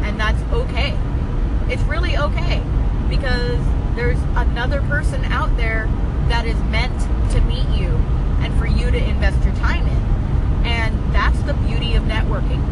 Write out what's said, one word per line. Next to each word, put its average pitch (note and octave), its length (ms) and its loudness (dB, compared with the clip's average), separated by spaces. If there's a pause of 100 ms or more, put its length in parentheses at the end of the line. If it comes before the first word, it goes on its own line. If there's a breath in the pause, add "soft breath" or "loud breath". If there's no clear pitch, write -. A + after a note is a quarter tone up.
And G#3 160 -4
that's A3+ 220 0 (100)
okay. B3 460 -2 (720)
It's C4 140 -2
really D#4+ 340 0
okay, - 440 0 (480)
because - 500 0 (360)
there's A#3+ 240 0 (160)
another A#3+ 460 0
person C#4+ 440 0
out C4 300 0
there - 320 0 (400)
that A#3 180 0
is - 200 0
meant A#3 340 -2 (320)
to - 100 4
meet - 280 2
you - 200 2 (520)
and - 180 -2
for - 60 0
you - 260 2
to - 60 2
invest - 480 2
your - 100 2
time - 320 0
in. - 800 0
And A3+ 480 0
that's - 300 2
the - 100 0
beauty A3+ 420 0
of A3 80 4
networking. - 580 0 (100)